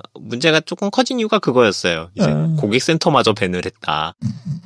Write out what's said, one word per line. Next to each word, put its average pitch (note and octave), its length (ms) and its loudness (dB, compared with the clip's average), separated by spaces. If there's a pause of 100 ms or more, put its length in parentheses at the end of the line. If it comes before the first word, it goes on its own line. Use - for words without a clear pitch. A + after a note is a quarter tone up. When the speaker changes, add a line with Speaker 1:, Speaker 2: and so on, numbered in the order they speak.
(140)
Speaker 1:
문제가 D3+ 480 0
조금 G3 280 -6
커진 B3+ 300 0
이유가 A3 200 0
그거였어요. F#2 760 2
이제 E3 140 2
Speaker 2:
아. D#3 280 0
Speaker 1:
고객센터마저 B2+ 760 2
밴을 F2+ 320 -2
했다. D#2 500 -6 (500)